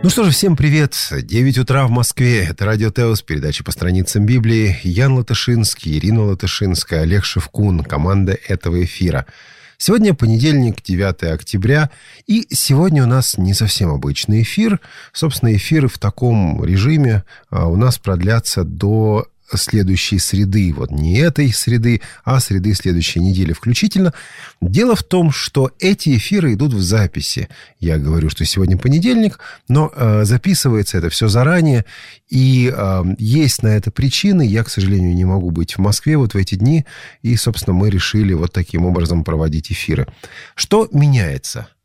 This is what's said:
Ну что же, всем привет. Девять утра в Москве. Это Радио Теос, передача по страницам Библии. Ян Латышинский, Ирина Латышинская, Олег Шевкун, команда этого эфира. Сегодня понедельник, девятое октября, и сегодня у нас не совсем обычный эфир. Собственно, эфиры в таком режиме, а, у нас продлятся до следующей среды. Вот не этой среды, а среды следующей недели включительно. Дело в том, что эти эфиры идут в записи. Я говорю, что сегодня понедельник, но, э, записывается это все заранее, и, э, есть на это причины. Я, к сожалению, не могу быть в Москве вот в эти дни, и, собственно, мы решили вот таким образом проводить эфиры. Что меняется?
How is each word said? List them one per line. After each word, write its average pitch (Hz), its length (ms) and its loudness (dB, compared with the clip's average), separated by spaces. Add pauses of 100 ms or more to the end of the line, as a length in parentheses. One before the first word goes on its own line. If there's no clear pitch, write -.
Ну 185 60 4
что 226 140 2
же, 165 80 4
всем 175 240 2
привет. 147 400 2 (260)
Девять 120 360 0
утра 131 280 2
в 117 40 2
Москве. 120 540 2
Это 82 200 -4
Радио 107 260 0
Теос, 113 320 0
передача 76 400 -6
по - 80 -10
страницам 92 560 0
Библии. 110 560 2
Ян 120 300 2
Латышинский, 113 840 -2
Ирина 104 280 0
Латышинская, 92 760 -2
Олег 95 220 2
Шевкун, 90 600 -2
команда 92 520 0 (120)
этого 90 340 -2
эфира. 87 440 -2 (520)
Сегодня 208 340 2
понедельник, 120 720 2
девятое 90 520 -2
октября, 120 540 0 (380)
и 220 240 0
сегодня 143 540 2
у - 20 2
нас 123 320 0
не 95 160 0
совсем 98 360 0
обычный 71 520 -2
эфир. 208 380 0 (320)
Собственно, 127 420 0
эфиры 143 320 0
в - 140 -4
таком 101 640 0
режиме, 110 580 2 (280)
а, 87 180 -2
у 85 80 0
нас 120 240 2
продлятся 95 640 -2
до 107 640 0 (260)
следующей 95 640 0
среды. 98 540 0
Вот 67 180 -6
не 78 280 0
этой 147 340 2
среды, 117 480 0 (240)
а 131 160 2
среды 101 320 -2
следующей 85 480 -2
недели 90 320 0
включительно. 180 640 0 (480)
Дело 196 340 2
в - 60 -6
том, 175 280 2
что - 480 -2
эти 185 380 0
эфиры 160 380 0
идут 131 180 0
в 101 80 -2
записи. 92 680 -2 (280)
Я 80 200 0
говорю, 78 320 0
что 78 160 -4
сегодня 92 320 0
понедельник, 202 600 0 (280)
но, 151 260 2
э, 107 300 2
записывается 117 720 0
это 85 140 0
все - 180 0
заранее, 135 560 2 (460)
и, 131 440 2
э, 95 280 -2 (160)
есть 131 440 0
на 110 60 2
это 107 220 0
причины. 170 500 0
Я, 110 240 2
к - 60 -10
сожалению, 95 440 0
не 92 120 0
могу 92 240 0
быть 82 260 -4
в - 40 -6
Москве 104 360 0
вот 127 160 0
в 101 60 -2
эти 95 160 -2
дни, 135 320 2 (340)
и, 117 160 0
собственно, 107 380 -2
мы 101 160 2
решили 98 420 0
вот 85 220 -2
таким 87 320 -2
образом 87 360 0
проводить 78 480 -2
эфиры. - 360 -4 (480)
Что 214 380 0
меняется? 113 720 0 (180)